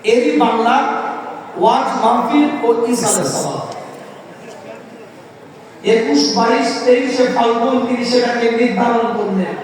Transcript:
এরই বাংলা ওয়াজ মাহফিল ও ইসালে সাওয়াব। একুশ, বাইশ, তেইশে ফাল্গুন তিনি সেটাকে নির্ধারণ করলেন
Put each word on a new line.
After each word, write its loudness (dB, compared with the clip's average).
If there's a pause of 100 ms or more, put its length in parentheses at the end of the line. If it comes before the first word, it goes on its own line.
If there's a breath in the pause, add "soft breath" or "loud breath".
এরই 2
বাংলা 2 (720)
ওয়াজ 2
মাহফিল 2
ও 2
ইসালে 0
সাওয়াব। -4 (2250)
একুশ, 2
বাইশ, 0
তেইশে 2
ফাল্গুন 0
তিনি -2
সেটাকে 0
নির্ধারণ 0 (100)
করলেন -2